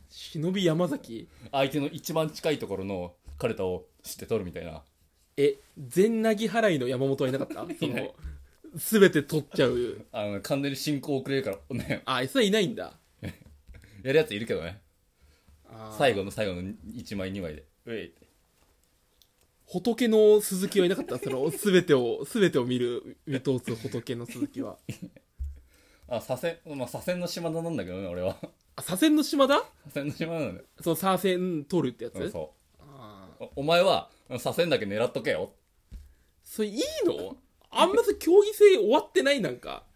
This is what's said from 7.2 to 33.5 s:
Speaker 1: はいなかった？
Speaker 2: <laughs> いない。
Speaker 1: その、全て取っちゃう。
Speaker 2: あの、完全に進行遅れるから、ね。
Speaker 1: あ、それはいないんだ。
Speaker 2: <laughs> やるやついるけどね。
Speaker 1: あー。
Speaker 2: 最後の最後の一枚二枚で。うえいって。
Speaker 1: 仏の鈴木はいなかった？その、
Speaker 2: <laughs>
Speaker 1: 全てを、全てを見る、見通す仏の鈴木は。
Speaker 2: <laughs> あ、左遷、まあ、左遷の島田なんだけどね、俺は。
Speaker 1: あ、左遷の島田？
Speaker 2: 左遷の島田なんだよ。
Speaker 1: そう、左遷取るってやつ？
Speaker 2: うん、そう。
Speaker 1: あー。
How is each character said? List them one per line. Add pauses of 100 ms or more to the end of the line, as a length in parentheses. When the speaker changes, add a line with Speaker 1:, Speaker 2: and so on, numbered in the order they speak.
Speaker 1:
は
い
な
か
っ
た？
Speaker 2:
<laughs>
い
な
い。 (640)
Speaker 1:
そ
の、
全
て
取
っ (100)
ち
ゃ
う。
Speaker 2:
あ
の、
完
全
に
進
行
遅
れ
る
か
ら、
ね。
Speaker 1:
あ、
そ
れ
は
い
な
い
ん
だ。 (100)
Speaker 2:
<laughs> (800)
や
る
や
つ
い
る
け
ど
ね。 (880)
Speaker 1:
あ
ー。
Speaker 2:
最
後
の
最
後
の (220)
一
枚
二
枚
で。 (220)
う
え
い
っ
て。 (1400)
Speaker 1:
仏
の
鈴
木
は
い
な
か
っ
た？
そ
の、
Speaker 2:
<laughs>
Speaker 1:
全
て
を、
全
て
を
見
る、
見
通
す
仏
の
鈴
木
は。
Speaker 2:
<laughs>
あ、
左 (300)
遷、
ま
あ、
左
遷
の
島
田
な
ん
だ
け
ど
ね、
俺
は。 (400)
Speaker 1:
あ、
左
遷
の
島
田？ (280)
Speaker 2:
左
遷
の
島
田
な
ん
だ
よ。 (140)
Speaker 1:
そ
う、
左
遷
取
る
っ
て
や
つ？
Speaker 2:
う
ん、
そ (240)
う。
Speaker 1:
あ (120)
ー。 (120)